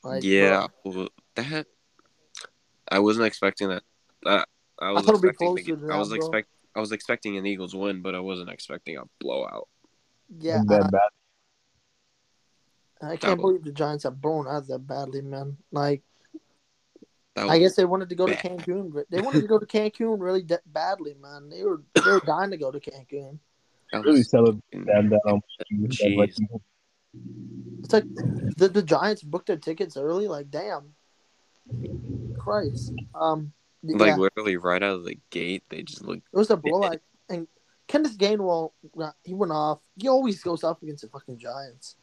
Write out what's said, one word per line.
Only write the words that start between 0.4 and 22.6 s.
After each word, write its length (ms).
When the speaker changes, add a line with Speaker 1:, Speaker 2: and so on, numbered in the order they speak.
Speaker 1:
bro. 100
Speaker 2:
well, 160
that 300
I 80
wasn't 280
expecting 420
that. 160
Uh, 160
I 80
Speaker 1:
I 40
Speaker 2:
was 100
Speaker 1:
thought 80
it'd 120
be 60
Speaker 2:
expecting 260
the, 80
Speaker 1:
closer 140
to 80
Speaker 2:
I 40
was 100
Speaker 1:
that, 80
bro. 100
Speaker 2:
expect-, 220
I 60
was 120
expecting 440
an 100
Eagles 280
win, 280
but 140
I 40
wasn't 300
expecting 460
a 60
blowout. 480
Speaker 1:
Yeah, 200
Speaker 3:
And 100
that 140
Speaker 1:
uh, 60
Speaker 3:
bad. 100
Speaker 1:
I 160
can't 40
Speaker 2:
That 160
was 60
Speaker 1:
believe 220
the 80
Giants 320
have 160
blown 280
out 200
that 120
badly, 420
man. 340
Like, 320
Speaker 2:
That 120
Speaker 1:
I 100
Speaker 2:
was 20
Speaker 1:
guess 60
they 80
wanted 240
to 80
go 100
Speaker 2:
bad. 120
Speaker 1:
to 100
Cancun, 440
but 180
they 100
wanted 220
to 40
go 120
to 80
Cancun 520
really 240
de-, 240
badly, 540
man. 280
They 160
were, 180
they 160
were 160
dying 240
to 60
go 160